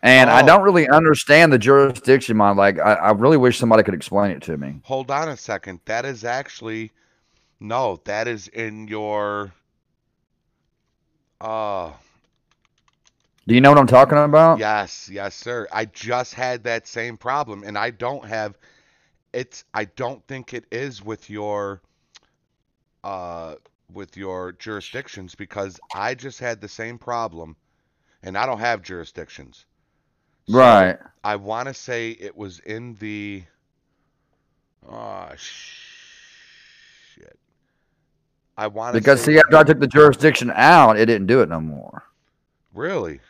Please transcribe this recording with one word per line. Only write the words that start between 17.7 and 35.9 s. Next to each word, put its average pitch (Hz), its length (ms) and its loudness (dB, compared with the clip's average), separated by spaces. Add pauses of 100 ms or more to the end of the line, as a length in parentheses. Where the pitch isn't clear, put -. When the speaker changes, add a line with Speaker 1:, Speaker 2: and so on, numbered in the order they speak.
Speaker 2:
I 113 120 -6
don't 120 360 -12
have, 107 320 -12 (760)
it's, - 400 -14
I 107 140 -8
don't 123 420 -14
think 131 240 -18
it 120 180 -16
is 120 320 -14
with 107 280 -16
your, 104 500 -10 (1200)
uh, 87 520 -14 (360)
with 92 280 -20
your 92 340 -14
jurisdictions 101 840 -18
because 98 460 -14 (140)
I 110 200 -8
just 131 240 -20
had 117 220 -12
the 104 80 -20
same 117 300 -16
problem, 85 580 -12 (680)
and 95 140 -14
I 110 80 -4
don't 127 160 -8
have 113 220 -6
jurisdictions. 82 840 -20 (840)
So 110 120 2
Speaker 1:
Right. 104 400 6 (260)
Speaker 2:
I 104 120 -6
wanna 113 360 -10
say 117 380 -12
it 101 260 -20
was 95 240 -18
in 113 360 -18
the, 104 480 -14 (1500)
oh, 104 460 -20
shit. - 2000 -20 (1200)